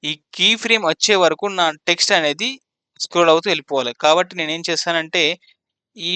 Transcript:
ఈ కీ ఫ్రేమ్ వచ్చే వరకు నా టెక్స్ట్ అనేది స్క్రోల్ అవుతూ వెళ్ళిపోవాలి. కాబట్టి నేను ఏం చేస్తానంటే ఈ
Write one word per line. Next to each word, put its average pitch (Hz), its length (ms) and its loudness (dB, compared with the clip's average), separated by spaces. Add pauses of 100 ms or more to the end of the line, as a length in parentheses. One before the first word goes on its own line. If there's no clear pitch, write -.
ఈ 151 120 -8 (200)
కీ 185 240 0
ఫ్రేమ్ 220 300 -2
వచ్చే 202 300 0
వరకు 175 360 2
నా 180 140 0 (160)
టెక్స్ట్ 180 320 0
అనేది 165 360 0 (500)
స్క్రోల్ 170 300 2
అవుతూ 165 180 4
వెళ్ళిపోవాలి. 139 500 -2
కాబట్టి 170 380 2
నేను 156 160 -6
ఏం 165 120 -8
చేస్తానంటే 165 600 -2 (720)
ఈ 175 200 -8